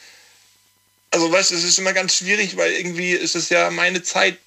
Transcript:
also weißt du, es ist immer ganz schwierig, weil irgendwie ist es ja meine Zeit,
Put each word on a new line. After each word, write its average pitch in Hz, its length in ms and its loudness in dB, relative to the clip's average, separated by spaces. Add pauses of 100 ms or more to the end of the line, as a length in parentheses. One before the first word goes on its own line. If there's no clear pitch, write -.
(1120)
also 165 180 2
weißt 185 220 4
du, 180 40 -2
es 170 100 -2
ist 175 140 2
immer 190 120 0
ganz 185 240 0
schwierig, 190 400 -2
weil 170 160 0
irgendwie 180 400 -4
ist 170 240 -2
es 170 140 -4
ja 175 220 2
meine 175 320 0
Zeit, 185 440 0